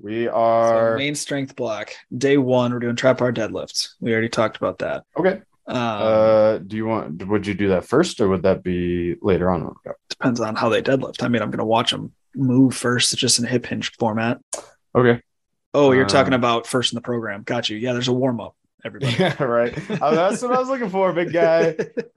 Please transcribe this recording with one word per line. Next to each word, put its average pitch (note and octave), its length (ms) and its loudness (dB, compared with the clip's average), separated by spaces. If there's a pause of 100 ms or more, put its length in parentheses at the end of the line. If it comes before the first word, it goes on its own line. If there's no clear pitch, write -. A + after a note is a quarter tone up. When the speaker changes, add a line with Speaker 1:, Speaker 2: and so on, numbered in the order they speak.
Speaker 1:
we A2 240 -6
Speaker 2:
So A#2 80 -2
Speaker 1:
are A2+ 640 4
Speaker 2:
main C#3+ 180 -2
strength C#3 420 -6
block. G#2+ 340 -6 (260)
Day C3+ 220 4
one, B2 340 2
we're B2 60 -4
doing A#2+ 180 -2
trap B2+ 220 2
bar B2 160 0
deadlifts. F#2 540 -6 (120)
We A#2 120 -2
already A2+ 180 0
talked A2 260 0
about F#2+ 220 -4
that. D2+ 260 -6 (100)
Speaker 1:
Okay. F#3+ 280 0 (240)
Speaker 2:
Um, A#2+ 100 -6
Speaker 1:
Uh, A2 840 4
do F#2+ 180 -10
you A2 100 -4
want, F#2 420 -4
would G2+ 180 0
you G2+ 60 -2
do G2 160 0
that F2+ 160 2
first, D#3+ 380 0
or G2 80 2
would F#2 140 0
that F#2+ 180 2
be F2 580 -2
later F2+ 300 2
on F2+ 100 0
in - 60 -6
the - 60 -12
workout? - 240 -14 (120)
Speaker 2:
Depends A#2+ 320 -4
on A2 160 -4
how B2 140 0
they G2+ 100 2
deadlift. - 420 -2
I B2 60 -2
mean, A#2 140 0
I'm G#2 80 -4
gonna A2 160 -4
watch A2+ 260 2
'em G#2 220 -10 (200)
move C3 400 4
first, A#2+ 440 -2
just A#2+ 200 0
in A#2+ 60 -4
a A2+ 40 -4
hip A#2+ 180 -2
hinge A2 320 -8
format. A2+ 400 -2 (560)
Speaker 1:
Okay. A#2+ 260 4 (540)
Speaker 2:
Oh, C#3 180 6
you're C3 140 4
talking C3+ 260 4
Speaker 1:
Um, B2+ 80 2
Speaker 2:
about A#2 260 0
first A#2+ 280 -2
in - 20 -8
the A#2 60 -8
program. A2+ 400 -6
Got A#2+ 260 -4
you. G#2+ 80 -6
Yeah, B2 160 -4
there's B2 160 -2
a B2 60 0
warm B2 260 0
up, F#2 160 -14 (280)
everybody. A#2 280 -6
Speaker 1:
<laughs> A#2 60 -2
Yeah, E3 240 0
right. A#2+ 340 0 (240)
Oh, D3 140 2
that's F#3+ 260 2
what B3 120 -2
I B3+ 60 2
was B3+ 100 -2
looking B3 220 -4
for, F#3+ 220 0
big E3+ 200 -2
guy. E3 480 2
Speaker 2:
<laughs> - 60 -4 (300)